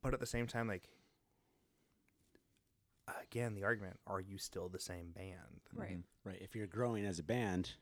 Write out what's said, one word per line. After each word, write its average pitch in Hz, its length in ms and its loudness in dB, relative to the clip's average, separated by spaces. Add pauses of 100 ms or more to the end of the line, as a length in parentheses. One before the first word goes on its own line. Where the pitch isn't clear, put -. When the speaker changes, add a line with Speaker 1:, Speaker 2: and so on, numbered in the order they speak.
Speaker 1:
But 127 100 4
at 131 80 2
the 120 60 0
same 120 220 2
time, 117 180 2
like, 98 220 -2 (2250)
again, 117 320 0
the 98 100 -2
argument, 101 420 2
are 95 140 2
you 95 160 -6
still 90 320 -4
the 92 100 -4
same 85 340 -4
band? 92 500 -10 (100)
Speaker 2:
Right. 185 200 -2
Speaker 3:
Mm-hmm. - 360 -6
Speaker 4:
Right. 92 140 -6
If 95 120 -12
you're 107 120 0
growing 107 400 2
as 90 120 0
a 82 40 -4
band 98 480 4 (120)